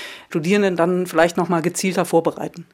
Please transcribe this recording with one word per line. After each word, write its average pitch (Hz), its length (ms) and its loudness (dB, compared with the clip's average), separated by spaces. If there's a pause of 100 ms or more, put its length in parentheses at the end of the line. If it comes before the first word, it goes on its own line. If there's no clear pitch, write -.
(300)
Studierenden 185 440 2
dann 180 320 0
vielleicht 175 300 2
noch 175 120 0
mal 170 140 0
gezielter 175 440 -2
vorbereiten. 165 680 -2